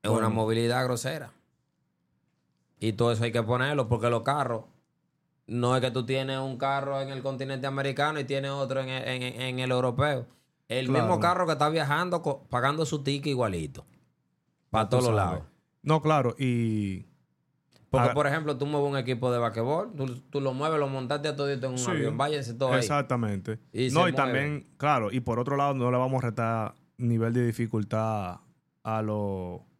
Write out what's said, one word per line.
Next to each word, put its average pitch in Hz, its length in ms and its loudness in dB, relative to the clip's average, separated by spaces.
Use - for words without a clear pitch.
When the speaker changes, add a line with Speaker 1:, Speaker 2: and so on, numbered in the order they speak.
Speaker 1:
Es - 80 -2
Speaker 2:
Bueno. 113 160 4
Speaker 1:
una 110 80 2
movilidad 117 500 2
grosera. 127 460 -4
Y 110 140 0
todo 117 200 2
eso 113 120 0
hay 117 80 -2
que 117 100 2
ponerlo, 127 460 0
porque 117 220 2
los 117 120 0
carros, 127 420 -2
no 123 300 2
es 127 60 4
que 131 80 0
tú 123 140 -2
tienes 135 340 -2
un 135 200 -4
carro 139 420 -2
en 135 80 -6
el 131 140 -8
continente 135 440 -4
americano 139 540 -2
y 131 40 -4
tienes 139 260 -2
otro 135 300 -2
en 131 100 -4
el, 131 180 -6
en, 127 140 -4
en 127 200 -4
el 127 100 -2
europeo. 127 560 0
El 127 200 0
Speaker 2:
Claro. 127 160 4
Speaker 1:
mismo 110 160 2
carro 180 260 2
que 160 60 0
está 147 160 2
viajando, 160 540 0
co-, 143 260 -4
pagando 139 380 2
su 147 160 -2
ticket 139 260 -2
igualito. 98 560 -2
Pa' 110 120 4
Speaker 2:
Ya 101 60 0
tú - 100 -2
Speaker 1:
todos 123 60 4
Speaker 2:
sabes. 113 120 4
Speaker 1:
lados. 82 260 0
Speaker 2:
No, 151 200 2
claro, 143 360 2
y 110 680 0
Speaker 1:
Porque, 120 220 4
Speaker 2:
Ah. 117 40 -2
Speaker 1:
por 143 120 4
ejemplo, 147 320 0
tú 143 80 -2
mueves 143 240 0
un 139 80 0
equipo 123 320 -2
de 120 80 0
basquetbol, 120 580 -2
tú, 131 220 -6
tú 143 100 -4
lo 135 120 0
mueves, 151 280 0
lo 139 80 0
montaste 135 400 -4
a 143 80 -4
todito 139 300 -2
en 131 80 -4
un 127 40 -4
Speaker 2:
Sí, 127 120 -2
Speaker 1:
avión, 135 280 0
váyanse 135 360 -2
todos 135 180 0
ahí. 131 80 4
Speaker 2:
exactamente. 117 800 0
Speaker 1:
Y 120 180 0
Speaker 2:
No, 156 140 4
Speaker 1:
se 175 60 4
Speaker 2:
y - 20 -2
Speaker 1:
mueven. - 40 -2
Speaker 2:
también, 139 500 0
claro, 127 360 2
y 127 80 0
por 120 180 -2
otro 127 180 0
lado, 143 180 2
no 123 160 0
le 123 60 2
vamos 131 260 0
a 120 40 -2
restar 113 480 -2
nivel 117 340 2
de 123 140 4
dificultad 110 920 -2
a 110 200 -2
lo 98 640 -4